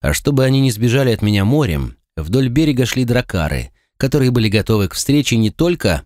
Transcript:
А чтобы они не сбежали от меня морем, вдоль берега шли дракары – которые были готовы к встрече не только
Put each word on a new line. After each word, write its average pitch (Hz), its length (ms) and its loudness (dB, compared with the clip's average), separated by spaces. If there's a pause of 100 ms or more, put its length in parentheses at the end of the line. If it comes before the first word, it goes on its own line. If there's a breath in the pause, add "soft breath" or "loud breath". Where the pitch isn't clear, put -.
А 73 100 0
чтобы 135 320 0
они 135 160 2
не 135 100 2
сбежали 120 400 0
от 110 120 -2
меня 104 220 2
морем, 95 520 0 (200)
вдоль 107 320 0
берега 131 380 0
шли 127 180 -2
дракары – 87 680 -2 (260)
которые 135 340 0
были 117 180 0
готовы 104 400 0
к - 60 -8
встрече 139 420 0
не 110 140 2
только 156 560 0